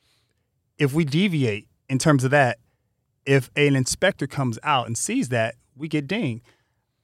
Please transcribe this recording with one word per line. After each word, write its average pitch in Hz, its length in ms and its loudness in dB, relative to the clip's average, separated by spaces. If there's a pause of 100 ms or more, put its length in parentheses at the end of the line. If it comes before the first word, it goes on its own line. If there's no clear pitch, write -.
(800)
if 143 160 0
we 165 100 2
deviate 139 640 0 (200)
in 135 100 -2
terms 139 260 4
of 127 60 0
that, 131 280 4 (680)
if 135 300 2
an 143 180 4
inspector 139 520 -2
comes 123 360 -4
out 131 240 -2
and 113 100 -6
sees 220 340 -4
that, 117 260 -2 (180)
we 151 140 -12
get 147 180 -4
dinged. 139 380 -6 (600)